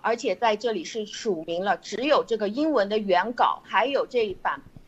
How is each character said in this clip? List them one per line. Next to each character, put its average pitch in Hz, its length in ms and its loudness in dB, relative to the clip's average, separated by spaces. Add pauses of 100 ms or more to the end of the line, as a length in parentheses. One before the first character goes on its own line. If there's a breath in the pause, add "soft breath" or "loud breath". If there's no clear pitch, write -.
而 226 140 0
且 226 180 0
在 220 220 2
这 226 160 -2
里 175 120 -4
是 220 200 -6
署 190 420 -4
名 170 160 -4
了， 196 140 2
只 208 280 -6
有 269 220 4
这 226 120 -2
个 208 100 -2
英 294 240 0
文 202 160 2
的 214 80 0
原 196 380 2
稿， - 280 0
还 208 220 2
有 269 220 0
这 233 180 0
一 196 80 -4
版 151 300 -4 (260)